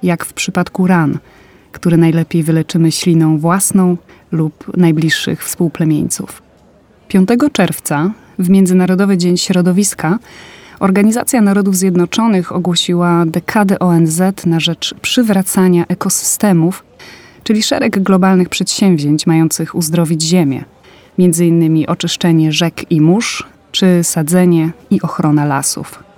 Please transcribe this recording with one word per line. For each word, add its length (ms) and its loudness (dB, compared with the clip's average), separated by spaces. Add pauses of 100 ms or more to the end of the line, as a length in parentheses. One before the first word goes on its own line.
Jak 220 -2
w 80 -16
przypadku 540 -4
ran, 320 0 (520)
które 260 0
najlepiej 460 0
wyleczymy 480 0
śliną 460 2
własną 600 0 (340)
lub 460 -6
najbliższych 680 0
współplemieńców. 960 -4 (680)
Piątego 420 2
czerwca, 600 -2 (280)
w 100 -2
Międzynarodowy 680 2
Dzień 200 0
Środowiska, 800 0 (600)
Organizacja 600 0
Narodów 360 2
Zjednoczonych 760 0
ogłosiła 760 0
dekadę 540 -2
O 160 2
N 120 4
Z 380 -2
na 140 0
rzecz 420 -6
przywracania 880 0
ekosystemów, 960 -2 (600)
czyli 200 -2
szereg 360 -2
globalnych 500 2
przedsięwzięć 800 0
mających 480 0
uzdrowić 480 -2
Ziemię, 400 0 (540)
między 280 2
innymi 420 2
oczyszczenie 640 0
rzek 400 -4
i 100 2
mórz, 460 0 (240)
czy 320 2
sadzenie 680 2 (180)
i 120 2
ochrona 440 0
lasów. 580 -6 (140)